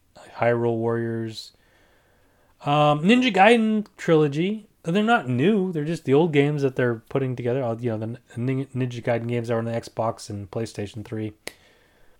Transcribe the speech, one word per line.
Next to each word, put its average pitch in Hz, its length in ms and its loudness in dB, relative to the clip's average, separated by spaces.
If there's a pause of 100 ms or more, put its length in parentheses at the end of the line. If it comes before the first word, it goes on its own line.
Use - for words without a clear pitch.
(380)
Hyrule 117 400 0
Warriors. 113 760 -6 (1120)
Um, 147 360 2
Ninja 247 320 4
Gaiden 214 540 4 (100)
trilogy. 165 720 2 (160)
They're 190 200 0
not 226 240 2
new. 185 440 2
They're 156 120 -4
just 160 220 -6
the 131 80 2
old 160 180 4
games 143 300 2
that 131 140 0
they're 120 340 0
putting 131 260 -2
together. 123 280 -2
Uh, 117 120 -4
you 120 140 -4
know, 110 80 -4
the 113 220 -8 (180)
Nin-, 131 300 -2
Ninja 123 360 -6
Gaiden 117 240 -2
games 120 220 -4
are 120 80 0
on 117 80 -2
the 117 60 -6
Xbox 113 580 -6
and 101 220 -10
PlayStation 107 520 -8
three 110 300 -8 (880)